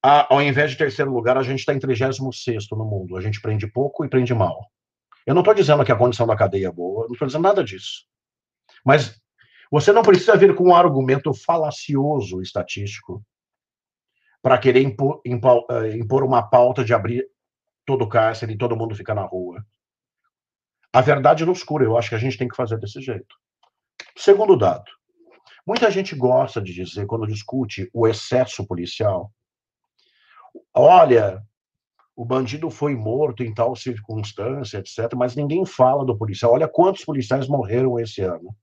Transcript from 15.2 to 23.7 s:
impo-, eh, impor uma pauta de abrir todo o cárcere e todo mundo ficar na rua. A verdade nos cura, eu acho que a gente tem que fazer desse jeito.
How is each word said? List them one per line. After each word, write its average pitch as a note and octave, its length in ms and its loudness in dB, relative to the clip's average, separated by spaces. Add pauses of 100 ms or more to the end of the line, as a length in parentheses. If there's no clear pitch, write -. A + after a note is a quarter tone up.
impo-, B2 460 2
eh, A2 260 -4
impor A#2 260 -2
uma B2+ 240 0
pauta B2 380 4
de A2+ 80 0
abrir A#2 340 -2 (560)
todo B2+ 200 -2
o G#2+ 40 -4
cárcere A2 460 -2
e G#2 40 -10
todo A2+ 180 -4
mundo A2 180 -6
ficar G#2 220 -8
na G2+ 80 -6
rua. F2+ 420 -12 (1300)
A B2+ 80 6
verdade D3 420 4
nos F3+ 200 -2
cura, D3 200 -2
eu A2+ 140 0
acho A#2 120 -2
que A2+ 60 -6
a A2 40 -2
gente B2+ 180 -4
tem B2+ 100 -4
que - 80 -12
fazer A2+ 220 -6
desse G#2+ 240 -12
jeito. B2+ 340 -12 (800)